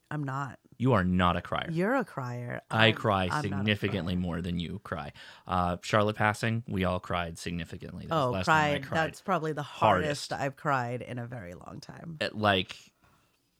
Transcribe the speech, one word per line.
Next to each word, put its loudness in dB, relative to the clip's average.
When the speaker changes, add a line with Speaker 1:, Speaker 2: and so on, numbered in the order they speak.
Speaker 1:
I'm -4
not. -6
Speaker 2:
You 4
are 6
not 4
a -4
crier. -4
Speaker 1:
You're 0
a 0
crier. -8
Speaker 2:
I 6
Speaker 1:
I'm, 6
Speaker 2:
cry 2
Speaker 1:
I'm 0
not 0
a -2
Speaker 2:
significantly 0
Speaker 1:
crier. 0
Speaker 2:
more -2
than -2
you -4
cry. -8
Uh, 0
Charlotte 2
passing, 0
we 0
all 2
cried -4
significantly. -8
That -2
was 2
Speaker 1:
Oh, 2
Speaker 2:
the 0
last -2
time 6
I 2
Speaker 1:
cried. -8
Speaker 2:
cried. -2
Speaker 1:
That's -4
probably -2
the -6
Speaker 2:
Hardest. 2
Speaker 1:
hardest -4
I've -4
cried -2
in -8
a -8
very -12
long -14
time. -14
Speaker 2:
It, -2
like, 4